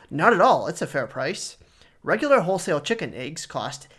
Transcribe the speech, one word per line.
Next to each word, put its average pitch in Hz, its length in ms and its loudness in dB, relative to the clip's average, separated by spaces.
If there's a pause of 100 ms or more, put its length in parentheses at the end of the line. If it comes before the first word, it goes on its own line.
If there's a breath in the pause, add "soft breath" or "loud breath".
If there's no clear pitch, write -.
(100)
"Not 175 220 4
at 180 80 4
all. 156 260 4
It's - 160 -6
a 160 60 -2
fair 131 180 -4
price. 135 500 -8 (480 soft breath)
Regular 294 360 2
wholesale 170 400 0
chicken 143 340 -4
eggs 127 320 -10
cost 127 400 -8 (120)